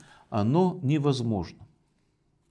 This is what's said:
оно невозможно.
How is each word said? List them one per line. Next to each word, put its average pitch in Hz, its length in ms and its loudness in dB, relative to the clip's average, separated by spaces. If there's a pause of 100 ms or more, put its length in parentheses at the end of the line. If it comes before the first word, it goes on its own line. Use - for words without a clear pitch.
(280)
оно 135 540 0
невозможно. 127 880 -2 (840)